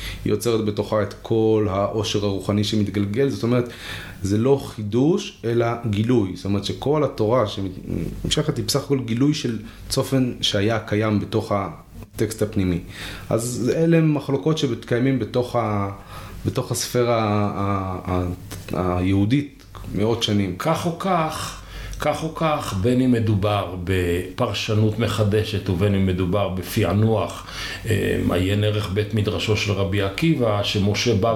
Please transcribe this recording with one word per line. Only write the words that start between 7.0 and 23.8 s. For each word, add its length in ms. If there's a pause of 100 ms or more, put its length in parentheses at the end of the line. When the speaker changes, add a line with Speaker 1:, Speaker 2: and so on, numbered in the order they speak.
Speaker 1:
התורה 440
שנמשכת 1120
היא 80
בסך 180
הכל 160
גילוי 340
של 260 (300)
צופן 520
שהיה 380
קיים 400
בתוך 320
הטקסט 920
הפנימי. 380 (500)
אז 460
אלה 220
הם 160
מחלוקות 440
שמתקיימים 640
בתוך 360
ה-, 340 (560)
בתוך 260
הספירה 520
ה-, 280 (540)
ה-, 180 (500)
ה-, 240
היהודית 580 (400)
מאות 280
שנים. 360
Speaker 2:
כך 260
או 140
כך, 600 (380)
כך 240
או 120
כך, 460
בין 200
אם 100
מדובר 720